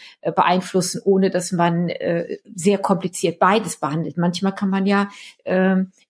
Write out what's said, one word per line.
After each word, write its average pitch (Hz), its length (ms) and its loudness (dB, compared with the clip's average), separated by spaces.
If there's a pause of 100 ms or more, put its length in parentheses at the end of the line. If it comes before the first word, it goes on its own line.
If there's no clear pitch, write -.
(220)
äh, 170 100 -2
beeinflussen, 180 720 0
ohne 190 260 4
dass 180 220 -4
man, 170 380 2
äh, - 480 -4 (180)
sehr 190 220 2
kompliziert 180 600 -2
beides 196 440 2
behandelt? 156 340 -4
Manchmal 180 400 0
kann 196 140 -2
man 190 160 0
ja, 202 240 2 (340)
ähm, 185 480 2 (180)